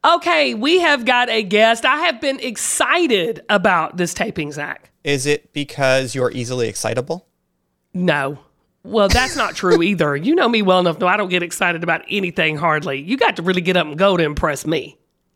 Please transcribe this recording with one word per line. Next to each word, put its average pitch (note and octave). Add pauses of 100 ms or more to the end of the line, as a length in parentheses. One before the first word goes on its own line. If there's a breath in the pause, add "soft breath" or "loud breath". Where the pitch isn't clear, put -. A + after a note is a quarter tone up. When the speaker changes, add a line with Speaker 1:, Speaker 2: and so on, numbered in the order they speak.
Speaker 1:
Okay, D#4+
we D4
have C#4+
got B3
a A3+
guest. A3
I C4+
have D#4+
been C4+
excited B3
about F3+
this F3
taping, D#3
Zach. D3+ (140)
Speaker 2:
Is C#3+
it -
because C3+
you're B2
easily B2
excitable? B2+ (680)
Speaker 1:
No. D3 (420)
Well, G3
that's B3+
not A3
true F3
<laughs> -
either. E3
You F#3
know D#4+
me A3+
well F#3
enough. E3+
No, F3+
I F3+
don't G3
get F3+
excited F3
about E3
anything F3
hardly. D3+
You F3
got A4
to F3
really F3+
get F3+
up E3
and D3+
go F#3+
to E3
impress D3
me. D#3 (380)